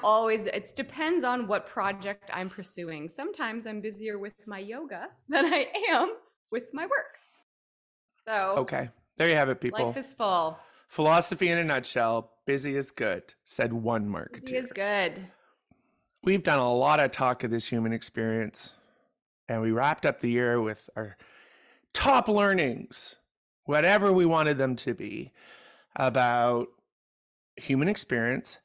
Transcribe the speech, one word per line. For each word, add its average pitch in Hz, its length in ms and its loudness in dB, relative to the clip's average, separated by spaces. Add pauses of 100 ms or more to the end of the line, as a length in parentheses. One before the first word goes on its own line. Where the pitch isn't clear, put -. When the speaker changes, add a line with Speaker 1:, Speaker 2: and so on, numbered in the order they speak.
Speaker 1:
always," 220 420 2
it - 300 -6
depends 311 480 -2
on 247 240 -2
what 196 200 -2
project 196 680 -6
I'm 185 160 -8
pursuing. 165 580 -12
Sometimes 240 580 -8
I'm 214 140 -10
busier 214 400 -8
with 202 140 -12 (120)
my 202 140 -12
yoga 208 480 -12 (220)
than 339 160 4
I 294 220 2 (220)
am 330 240 2 (380)
with 247 220 -4
my 294 100 -6
work. - 340 -4 (1120)
So 196 300 0
Speaker 2:
Okay. 131 320 -2 (280)
There 165 120 4
you 165 60 4
have 143 140 4
it, 131 120 -2
people. 117 260 -2
Speaker 1:
life 120 100 -4
is - 160 -8
full. 175 460 0 (300)
Speaker 2:
Philosophy 165 600 4
in 170 80 4
a 170 60 2
nutshell, 120 680 0 (140)
"Busy 139 300 -2
is 139 160 -4
good," 95 420 -4 (120)
said 117 280 -2
one 113 360 -2
marketeer. 95 360 -10
Speaker 1:
Busy 254 120 -6
is 254 160 -6
good. 196 580 -2 (920)
Speaker 2:
We've 190 200 2
done 151 160 2
a 123 140 4
lot 143 260 4
of 139 120 4
talk 127 320 0
of 120 80 -2
this 113 160 -2
human 113 260 0
experience, 113 800 -4 (720)
and 113 140 -2
we 113 100 2
wrapped 139 340 2
up 139 140 0
the 120 100 -2
year 120 320 2
with 107 340 -6
our 107 200 -8 (760)
top 262 340 4
learnings, 196 880 0 (480)
whatever 190 480 4
we 185 140 6
wanted 156 320 4
them 131 180 0
to 120 180 -4
be, 110 380 -10 (640)
about 120 720 2 (880)
human 135 320 0
experience, 117 760 -2